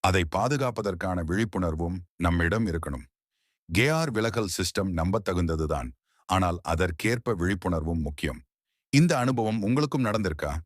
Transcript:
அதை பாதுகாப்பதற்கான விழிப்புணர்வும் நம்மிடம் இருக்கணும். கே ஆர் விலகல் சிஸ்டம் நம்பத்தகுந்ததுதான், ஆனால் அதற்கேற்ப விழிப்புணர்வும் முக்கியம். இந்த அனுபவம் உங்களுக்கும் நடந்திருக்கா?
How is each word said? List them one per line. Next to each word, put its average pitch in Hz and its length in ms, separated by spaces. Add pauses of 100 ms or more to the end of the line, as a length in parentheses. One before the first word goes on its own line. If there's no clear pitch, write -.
அதை 92 200 (120)
பாதுகாப்பதற்கான 104 880
விழிப்புணர்வும் 90 720 (180)
நம்மிடம் 85 520
இருக்கணும். 78 380 (640)
கே 117 180
ஆர் 160 240
விலகல் 107 460
சிஸ்டம் 95 360
நம்பத்தகுந்ததுதான், 85 960 (360)
ஆனால் 90 380
அதற்கேற்ப 92 720
விழிப்புணர்வும் 85 720
முக்கியம். 73 340 (520)
இந்த 160 240
அனுபவம் 117 440
உங்களுக்கும் 135 440
நடந்திருக்கா? 92 460 (140)